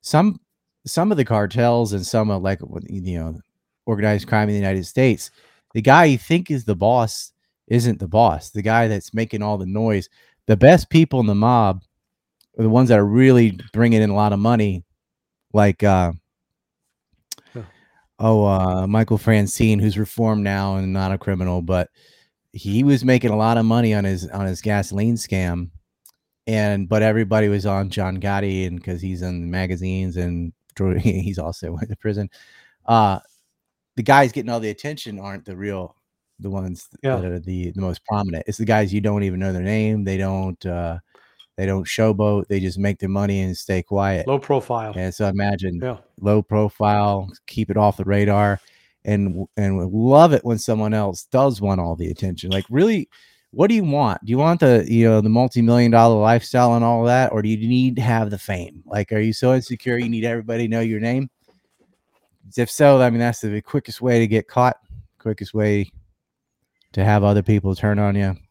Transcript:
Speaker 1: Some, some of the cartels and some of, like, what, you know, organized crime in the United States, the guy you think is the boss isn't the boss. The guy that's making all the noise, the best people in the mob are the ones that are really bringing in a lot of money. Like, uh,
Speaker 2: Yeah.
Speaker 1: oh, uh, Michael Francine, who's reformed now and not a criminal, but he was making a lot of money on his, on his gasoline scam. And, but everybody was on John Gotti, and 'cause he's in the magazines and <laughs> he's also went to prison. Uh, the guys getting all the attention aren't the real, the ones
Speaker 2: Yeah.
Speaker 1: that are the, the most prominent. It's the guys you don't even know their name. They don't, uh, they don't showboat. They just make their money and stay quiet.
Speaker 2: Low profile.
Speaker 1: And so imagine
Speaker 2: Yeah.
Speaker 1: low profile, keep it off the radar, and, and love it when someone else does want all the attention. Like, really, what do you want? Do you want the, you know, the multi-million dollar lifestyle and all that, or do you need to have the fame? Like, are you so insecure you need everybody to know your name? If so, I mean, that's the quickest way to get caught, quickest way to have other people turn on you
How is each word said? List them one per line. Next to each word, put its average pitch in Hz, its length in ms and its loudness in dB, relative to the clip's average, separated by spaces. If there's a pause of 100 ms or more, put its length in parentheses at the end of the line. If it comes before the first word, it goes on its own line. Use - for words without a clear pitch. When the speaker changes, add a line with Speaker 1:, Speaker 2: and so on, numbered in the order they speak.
Speaker 1:
Some, 185 360 0 (460)
some 170 260 -2
of 202 60 2
the 135 80 2
cartels 113 680 0
and 92 120 -6
some 107 240 0
of, 95 120 -4
like, 95 180 -4
what, - 300 -14
you 90 280 -8
know, 80 220 -8 (460)
organized 104 420 0
crime 107 220 0
in 104 40 -2
the 101 60 -2
United 95 240 -2
States, - 460 0 (420)
the 117 80 -2
guy 135 240 6
you 139 140 4
think 175 320 -2
is 131 160 -4
the 104 100 -2
boss 110 560 0 (360)
isn't 117 300 0
the 98 80 -8
boss. 90 440 2
The 104 120 -8
guy 113 240 2
that's 107 260 -4
making 110 300 -4
all 104 160 -4
the 92 80 -6
noise, 104 420 -2 (380)
the 110 100 6
best 147 320 8
people 160 300 4
in 117 80 2
the 104 80 2
mob 104 480 2 (760)
are 113 60 -2
the 113 80 4
ones 123 200 4
that 110 100 8
are 101 40 4
really 117 540 4 (140)
bringing 113 280 4
in 107 100 2
a 98 40 -2
lot 104 180 2
of 101 60 -2
money. 104 460 0 (680)
Like, 101 300 2
uh, 92 300 2 (1400)
Speaker 2:
Yeah. 113 100 -14 (540)
Speaker 1:
oh, 110 260 4
uh, 95 420 0
Michael 110 320 0
Francine, 107 600 2
who's 101 200 0
reformed 107 460 -2
now 98 320 -2
and 95 160 -4
not 95 200 -2
a 95 60 -4
criminal, 90 440 -4
but 90 280 -2 (640)
he 107 320 -2
was 135 200 2
making 123 260 2
a 107 60 0
lot 113 220 2
of 113 60 2
money 113 300 2
on 101 100 0
his, 92 240 -4
on 98 180 -6
his 92 160 -6
gasoline 104 540 -2
scam. 87 540 -4 (760)
And, 104 420 -2
but 107 140 2
everybody 107 460 2
was 101 180 -2
on 98 240 -2
John 92 280 -4
Gotti, 98 480 -4
and 87 160 -10
'cause 90 180 -8
he's 90 220 -8
in 90 200 -6
the 85 60 -8
magazines 92 680 -4
and 87 360 -6 (240)
<laughs> 95 240 0
he's 92 380 -4
also 82 340 -10
went 85 160 -8
to 107 80 -10
prison. 104 340 -6 (560)
Uh, 107 320 2 (800)
the 123 60 -6
guys 135 280 6
getting 120 200 -8
all 117 100 -4
the 107 100 -6
attention 117 480 -12
aren't 98 260 -14
the 95 120 -14
real, 95 400 -10 (420)
the 98 120 -10
ones 95 380 -8 (140)
Speaker 2:
Yeah. 131 140 -2
Speaker 1:
that 90 160 -6
are 87 80 -8
the, 90 320 -8
the 95 80 -8
most 90 240 -6
prominent. 98 420 -4
It's 107 120 -8
the 113 80 -4
guys 107 260 2
you 104 80 -2
don't 104 240 -2
even 92 160 -4
know 95 120 -2
their 90 100 -4
name. 107 420 -2
They 95 140 -4
don't, 95 480 -6
uh, 87 320 -6 (580)
they 95 100 -4
don't 95 200 -4
showboat. 104 640 0
They 98 120 -2
just 92 180 -4
make 101 200 -2
their 98 100 -6
money 98 320 -2
and 92 160 -4
stay 92 260 -4
quiet. 98 460 -2
Speaker 2:
Low 135 100 0
profile. 120 560 -4
Speaker 1:
And 92 200 -6
so 107 120 -2
imagine 95 560 -2
Speaker 2:
Yeah. 127 140 -8 (240)
Speaker 1:
low 104 220 2
profile, 104 880 -2 (160)
keep 110 240 -6
it 98 80 0
off 104 180 2
the 95 80 -6
radar, 101 560 2 (460)
and, 98 400 -2 (100)
and 98 340 -2
love 139 440 6
it - 100 0
when 113 140 -2
someone 107 340 -2
else 101 400 -4
does 127 300 0
want 98 180 0
all 82 160 -4
the 85 140 -6
attention. 90 400 -8
Like, 98 180 -4
really, 180 400 0 (440)
what 160 160 0
do 233 60 2
you 208 100 0
want? 139 420 -2
Do 107 40 -6
you 120 60 0
want 165 240 2
the, 120 260 6
you 113 220 4
know, 107 140 4
the 110 80 2
multi-million 120 600 2
dollar 113 280 6
lifestyle 117 540 2
and 117 100 0
all 117 200 0
that, 123 280 2
or 107 80 -2
do 107 80 -2
you 110 80 0
need 123 400 0
to 131 60 -4
have 113 260 0
the 101 100 -6
fame? 90 460 -10
Like, 101 280 -6
are 107 80 0
you 110 120 0
so 127 220 2
insecure 123 420 -4
you 120 140 -4
need 113 160 -4
everybody 117 380 -4
to 110 40 -4
know 113 120 -2
your 113 200 -4
name? 127 300 -4 (1300)
If 120 140 -2
so, 139 300 6
I 127 100 4
mean, 117 100 -2
that's 120 200 -2
the 107 220 -4
quickest - 400 -8
way 120 160 2
to 117 80 4
get 107 200 0
caught, 123 300 0 (420)
quickest 107 360 -8
way 104 360 0 (1040)
to 98 120 0
have 104 200 4
other 101 180 2
people 98 320 0
turn 104 240 -2
on 101 160 0
you 98 220 -2 (140)